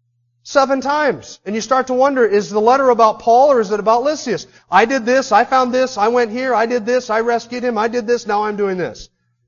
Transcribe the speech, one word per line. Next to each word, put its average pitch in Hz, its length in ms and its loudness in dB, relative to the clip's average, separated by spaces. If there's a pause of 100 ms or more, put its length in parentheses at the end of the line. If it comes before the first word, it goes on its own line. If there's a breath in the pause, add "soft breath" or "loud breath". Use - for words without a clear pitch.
(440)
Seven 269 380 0
times. 269 640 -4
And 202 100 -6
you 220 60 -4
start 254 260 0
to 254 80 -2
wonder, 262 280 2
is 202 280 0
the 208 100 -2
letter 254 300 4
about 220 280 2
Paul 247 320 4
or 254 80 2
is 202 120 -2
it 214 80 -2
about 226 240 2
Lysias? 269 420 -4 (240 soft breath)
"I 202 160 4
did 254 180 -2
this, 254 280 0
I 220 140 4
found 254 280 0
this, 254 240 -2
I 202 120 0
went 240 200 0
here, 247 240 -4
I 220 140 0
did 240 180 -4
this, 247 240 -2
I 220 120 0
rescued 233 420 -4
him, 247 120 -2
I 214 120 0
did 233 180 -6
this, 233 220 -2
now 208 160 -2
I'm 214 120 -6
doing 196 220 -4
this." 143 320 -8 (380)